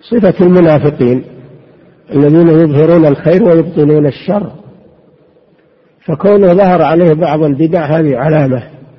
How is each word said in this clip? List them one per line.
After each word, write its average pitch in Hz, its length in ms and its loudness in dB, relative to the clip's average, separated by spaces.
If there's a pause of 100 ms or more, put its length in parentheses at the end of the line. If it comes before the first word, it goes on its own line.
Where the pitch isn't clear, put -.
صفة 196 460 -2
المنافقين 147 760 0 (840)
الذين 151 380 2
يظهرون 160 580 2
الخير 156 360 0
ويبطنون 151 640 0
الشر. 190 460 -6 (1500)
فكونه 185 500 0
ظهر 180 280 2
عليه 165 300 0
بعض 156 300 -2
البدع 160 420 -2
هذه 151 320 -2
علامة 135 460 -2 (360)